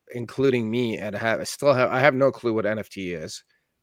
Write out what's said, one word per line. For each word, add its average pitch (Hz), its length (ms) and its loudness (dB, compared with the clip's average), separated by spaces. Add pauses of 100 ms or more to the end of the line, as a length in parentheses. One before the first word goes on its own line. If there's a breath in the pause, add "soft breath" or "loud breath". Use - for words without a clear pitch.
(140)
including 120 560 0
me, 117 260 -2
and 98 180 -6
have, 107 260 -2
I 90 40 -8
still 139 300 2
have, 123 160 2
I 127 100 0
have 135 140 2
no 131 160 4
clue 117 240 2
what 110 100 0
N 107 140 -2
F 101 100 -10
T 92 240 -8
is. 82 320 -10 (380)